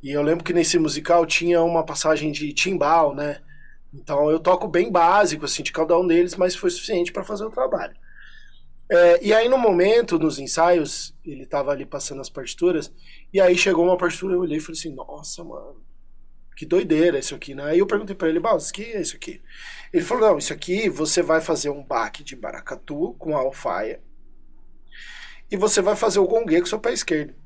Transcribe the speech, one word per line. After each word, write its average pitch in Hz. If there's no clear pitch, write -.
E 131
eu 143
lembro 165
que 175
nesse 170
musical 160
tinha 170
uma 165
passagem 151
de 147
timbal, 160
né? 147
Então 147
eu 160
toco 180
bem 175
básico, 175
assim, -
de -
cada 165
um 185
deles, 175
mas 180
foi 185
suficiente 175
pra 196
fazer 208
o 220
trabalho. -
É, 175
e 208
aí, 226
no 262
momento, 208
nos 151
ensaios, 160
ele 135
tava 139
ali 139
passando 139
as 127
partituras, 151
e 190
aí 180
chegou 175
uma 180
partitura, 180
eu 175
olhei 156
e -
falei 160
assim, 156
"Nossa, 147
mano, -
que 147
doideira 160
isso 131
aqui", 135
né? 139
Aí 160
eu 196
perguntei 208
pra 165
ele, 160
"Baus, 202
o -
que 202
é 226
isso -
aqui?" -
Ele 175
falou, 220
"Não, 156
isso 147
aqui 190
você 156
vai 160
fazer 151
um 143
baque 113
de -
maracatu -
com 156
a 135
alfaia, 113
e 202
você 202
vai 190
fazer 202
o 196
gongue -
com 175
o 175
seu 214
pé 240
esquerdo." 151